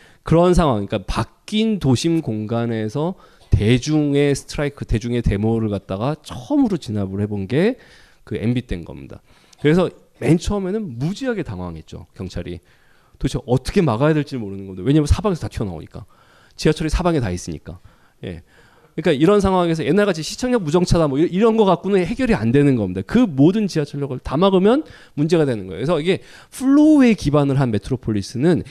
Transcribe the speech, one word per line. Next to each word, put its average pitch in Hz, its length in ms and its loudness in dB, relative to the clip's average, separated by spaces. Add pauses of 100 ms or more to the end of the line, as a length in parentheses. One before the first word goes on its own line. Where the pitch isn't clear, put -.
(220)
그런 175 300 4
상황, 135 340 2
그러니까 98 200 -6
바뀐 214 720 -2
도심 160 420 2
공간에서 117 960 -4 (360)
대중의 143 840 2
스트라이크, 143 500 -8
대중의 120 380 -2
데모를 110 480 0
갖다가 104 520 -6
처음으로 220 540 -2
진압을 101 460 -6
해본 101 260 -4
게 190 280 0 (480)
그 - 120 -10
엠비 120 260 -2
때인 85 220 -8
겁니다. 69 380 -18 (400)
그래서 156 260 4 (300)
맨 160 180 2
처음에는 196 600 -4
무지하게 196 460 -4
당황했죠, 87 640 -12 (100)
경찰이. 87 420 -10 (640)
도대체 139 260 -4
어떻게 127 360 0
막아야 143 320 2
될지 143 220 -4
모르는 98 300 -10
겁니다. 95 180 -12
왜냐면 143 220 2
사방에서 180 360 -2
다 165 40 -8
튀어나오니까. 90 580 -10 (520)
지하철이 156 340 0
사방에 165 300 0
다 104 100 -2
있으니까. 85 480 -10 (460)
예. 92 180 -12 (540)
그러니까 165 160 0
이런 170 280 4
상황에서 175 440 0
옛날같이 175 400 0
시청역 247 400 -2
무정차다 165 420 2
뭐 139 140 0
이-, 170 100 2
이런 220 260 2
거 220 80 4
갖고는 190 400 2
해결이 233 300 0
안 110 160 0
되는 139 240 4
겁니다. 95 320 -4
그 - 120 0
모든 185 500 2
지하철역을 143 500 -6
다 - 180 -6
막으면 196 460 4 (320)
문제가 160 300 2
되는 107 240 -4
거예요. 82 100 -10
그래서 151 220 0
이게 170 200 -2 (300)
플로우에 277 640 6
기반을 143 460 2
한 127 100 2
메트로폴리스는 113 1000 -2